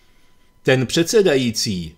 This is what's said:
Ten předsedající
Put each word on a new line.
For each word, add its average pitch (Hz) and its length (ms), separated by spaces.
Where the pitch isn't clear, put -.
Ten 127 240
předsedající 131 1120